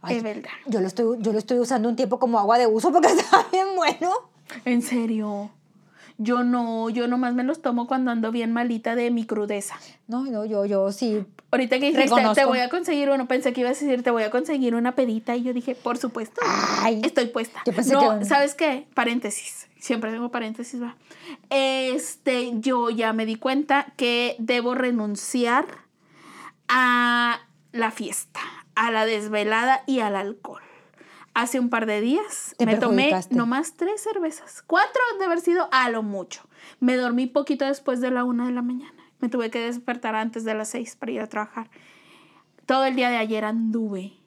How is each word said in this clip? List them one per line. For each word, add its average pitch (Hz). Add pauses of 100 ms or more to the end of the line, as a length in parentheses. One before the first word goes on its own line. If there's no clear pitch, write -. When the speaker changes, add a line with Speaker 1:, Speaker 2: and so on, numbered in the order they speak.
Speaker 1:
Ay, 208
Speaker 2:
Es 226
verdad. 214 (160)
Speaker 1:
yo 220
lo 185
estoy, 226
yo 220
lo 214
estoy 247
usando 240
un 233
tiempo 240
como 233
agua 214
de 247
uso 220
porque 320
<laughs> -
está 370
bien 381 (100)
bueno. 330 (540)
Speaker 2:
¿En 240
serio? 220 (680)
Yo 247
no, 233
yo 240
nomás 247
me 247
los 311
tomo 240
cuando 254
ando 226
bien 226
malita 233
de 240
mi 233
crudeza. 208 (320)
Speaker 1:
No, 240
no, 214
yo, 208
yo 196
sí 214 (240)
Speaker 2:
Ahorita 254
que 285
dijiste, 294
Speaker 1:
reconozco. 220
Speaker 2:
"Te 277
voy 262
a 247
conseguir 311
uno", 269
pensé 254
que 254
ibas 247
a -
decir, 247
"Te 247
voy 226
a 214
conseguir 254
una 247
pedita", 240
y 247
yo 247
dije, 247
"Por 240
supuesto, 233 (400)
Speaker 1:
Ay. 220
Speaker 2:
estoy 262
puesta". 226
Speaker 1:
Yo 240
pensé 254
Speaker 2:
No, 220
Speaker 1:
que 202
Speaker 2:
¿sabes 285
qué? 294
Paréntesis. 240 (140)
Siempre 226
tengo 240
paréntesis, 240
va. 240 (540)
Este, 262
yo 247
ya 220
me 220
di 220
cuenta 277 (100)
que 240
debo 240
renunciar 240 (1000)
a 240 (320)
la 226
fiesta, - (340)
a 226
la 220
desvelada 214
y 262
al 202
alcohol. - (720)
Hace 240
un 247
par 226
de 214
días 311
Speaker 1:
Te 240
Speaker 2:
me 214
tomé 240
Speaker 1:
perjudicaste. 185
Speaker 2:
nomás 247
tres 403
cervezas. 359
Cuatro 415 (120)
han 403
de 392
haber 339
sido 349
a 240
lo 226
mucho. 196 (360)
Me 254
dormí 247
poquito 285
después 277
de 254
la 247
una 247
de 247
la 247
mañana. 247 (160)
Me 247
tuve 233
que 233
despertar 240
antes 226
de 220
las 214
seis 240
para 233
ir 226
a 214
trabajar. 214 (960)
Todo 262
el 262
día 247
de 240
ayer 220
anduve 214 (140)